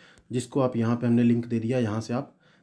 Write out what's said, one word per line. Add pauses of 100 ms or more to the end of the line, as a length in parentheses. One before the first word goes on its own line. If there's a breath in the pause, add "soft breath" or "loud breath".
(320 soft breath)
जिसको
आप
यहाँ
पे
हमने
लिंक
दे
दिया,
यहाँ
से
आप (260 soft breath)